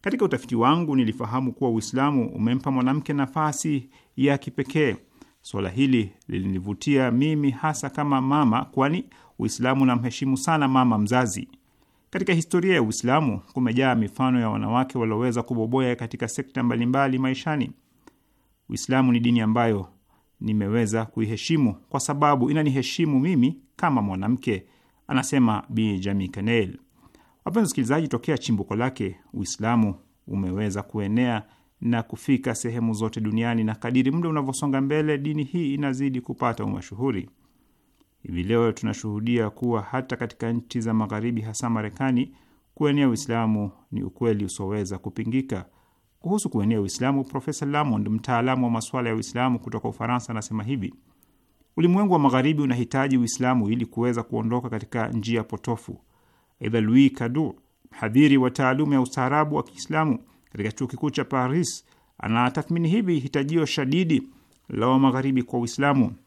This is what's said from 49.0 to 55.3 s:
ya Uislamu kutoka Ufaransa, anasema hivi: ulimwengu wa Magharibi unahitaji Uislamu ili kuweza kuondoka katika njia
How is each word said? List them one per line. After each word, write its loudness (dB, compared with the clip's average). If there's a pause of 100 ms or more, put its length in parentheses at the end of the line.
ya -2
Uislamu 0
kutoka -8
Ufaransa, -4
anasema -6
hivi: -4 (840)
ulimwengu 4
wa 6
Magharibi 4
unahitaji 0
Uislamu 2
ili 0
kuweza -2
kuondoka -2
katika -4
njia -2